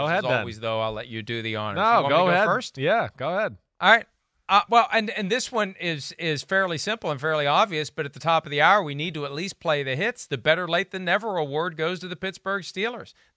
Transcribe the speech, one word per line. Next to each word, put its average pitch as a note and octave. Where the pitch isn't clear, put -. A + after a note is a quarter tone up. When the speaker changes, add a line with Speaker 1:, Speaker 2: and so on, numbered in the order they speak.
Speaker 1:
Go D3
ahead, E3+
Speaker 2:
As B2
Speaker 1:
then. B2
Speaker 2:
always, A2
though, A2+
I'll A2
let A#2
you A2+
do A#2
the A2
honors. G#2+
Speaker 1:
No, F#3+
Speaker 2:
You A3+
want F3+
me C3+
Speaker 1:
go D3
Speaker 2:
to F3+
go F3+
Speaker 1:
ahead. F#3+
Speaker 2:
first? G#3
Speaker 1:
Yeah, E3
go D#3+
ahead. G3
Speaker 2:
All F3+
right. A3+
Uh, G3
well, A3+
and, A3
and F#3
this B3+
one G#3
is, E3
is D#3
fairly F#3+
simple G3+
and C3+
fairly D3+
obvious, D#3+
but D#3
at C#3+
the -
top E3
of D3
the C#3+
hour, F#3
we C#3+
need D#3
to D3
at C#3
least F3
play D3+
the C3
hits. G#3
The C#3
Better E3
Late F3+
Than F#3+
Never G3
award D#3
goes D#3+
to F3+
the E3+
Pittsburgh F#3+
Steelers. A3